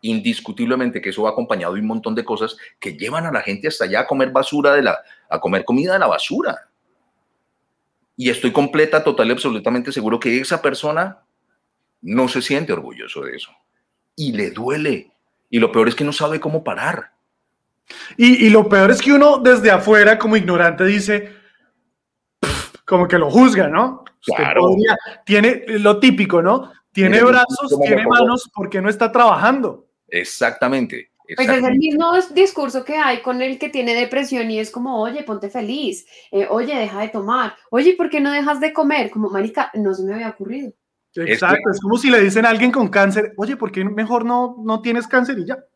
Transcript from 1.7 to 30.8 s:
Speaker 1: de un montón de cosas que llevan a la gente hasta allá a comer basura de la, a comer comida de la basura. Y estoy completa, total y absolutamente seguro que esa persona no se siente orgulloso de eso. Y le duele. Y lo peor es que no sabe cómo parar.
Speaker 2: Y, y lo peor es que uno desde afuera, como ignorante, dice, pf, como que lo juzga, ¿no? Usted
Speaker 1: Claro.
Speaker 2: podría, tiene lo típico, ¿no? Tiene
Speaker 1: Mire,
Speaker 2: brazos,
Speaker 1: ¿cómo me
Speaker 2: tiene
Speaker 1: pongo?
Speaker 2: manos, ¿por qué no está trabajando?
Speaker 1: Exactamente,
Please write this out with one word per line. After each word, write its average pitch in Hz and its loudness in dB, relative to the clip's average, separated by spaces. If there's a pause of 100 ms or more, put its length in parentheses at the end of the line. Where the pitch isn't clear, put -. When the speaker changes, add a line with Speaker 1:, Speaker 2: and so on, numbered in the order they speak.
Speaker 1:
de 101 -6
un 107 -4
montón 113 -6
de 113 -4
cosas 110 -6 (240)
que 95 -10
llevan 143 -6
a 165 -6
la 110 -4
gente 98 -6
hasta 131 -4
allá 104 -2
a 131 -4
comer 135 0
basura 143 2
de 143 4
la, 92 0 (300)
a 80 -4
comer 90 -2
comida 143 0
de 190 0
la 160 2
basura. - -4 (1500)
Y 123 -4
estoy 120 -2
completa, 151 0
total 123 0
y - 0
absolutamente 123 -4
seguro 117 -4
que 120 -2
esa 160 -4
persona 160 -4 (840)
no 120 -2
se 123 -4
siente 139 -4
orgulloso 60 -12
de 65 -12
eso. - -18 (640)
Y 147 -6
le 101 -4
duele. 131 -6 (380)
Y 120 0
lo 110 2
peor 117 0
es 160 -6
que 151 -4
no 147 -4
sabe 151 -4
cómo 160 -6
parar. - -8 (1040)
Speaker 2:
Y, 240 8
y 220 8
lo 208 8
peor 196 6
es - 2
que 277 4
uno 285 8
desde 233 6
afuera, 208 6
como 220 0
ignorante, 175 2
dice, 202 -2 (1040)
pf, - -8
como 180 2
que 180 2
lo 151 2
juzga, 202 6
¿no? 220 -2 (160)
Usted - -4
Speaker 1:
Claro. 147 0
Speaker 2:
podría, 190 2 (300)
tiene 208 2 (160)
lo 208 4
típico, 196 4
¿no? 233 0 (200)
Tiene 190 2
Speaker 1:
Mire, 247 6
Speaker 2:
brazos, 247 4 (140)
Speaker 1:
¿cómo 277 0
me - 2
Speaker 2:
tiene 214 2
Speaker 1:
pongo? 226 2
Speaker 2:
manos, 240 2
¿por 196 -8
qué 190 -4
no 196 0
está 214 -2
trabajando? 220 2 (220)
Speaker 1:
Exactamente, 123 -4 (240)